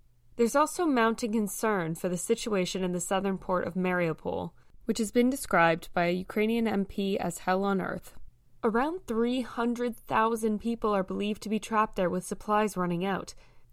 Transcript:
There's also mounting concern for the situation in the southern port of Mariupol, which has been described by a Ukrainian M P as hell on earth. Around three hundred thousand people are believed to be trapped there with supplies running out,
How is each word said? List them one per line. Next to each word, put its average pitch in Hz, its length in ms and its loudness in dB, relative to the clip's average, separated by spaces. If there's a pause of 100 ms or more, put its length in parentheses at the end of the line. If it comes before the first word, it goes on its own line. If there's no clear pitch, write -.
(360)
There's 233 200 2
also 302 280 2
mounting 226 460 2
concern 208 640 0
for 180 140 -4
the 175 80 0
situation 190 680 0
in 180 80 0
the 175 80 -2
southern 190 400 0
port - 300 -2
of 165 60 -8
Mariupol, 180 760 0 (340)
which 208 140 0
has 214 140 -2
been 247 180 4
described 170 640 2
by 175 120 2
a 175 60 2
Ukrainian 214 540 0
M 196 180 0
P 196 320 -2
as - 220 -4
hell 185 240 0
on 196 180 2
earth. 175 340 -8 (500)
Around 277 420 0
three 240 360 0
hundred 240 520 -2
thousand 220 640 0
people 226 320 -2
are 190 140 2
believed 202 380 -4
to 208 60 -8
be 208 120 0
trapped 214 340 0
there 180 160 2
with 180 140 -4
supplies 208 520 0
running 175 280 0
out, - 300 -4 (380)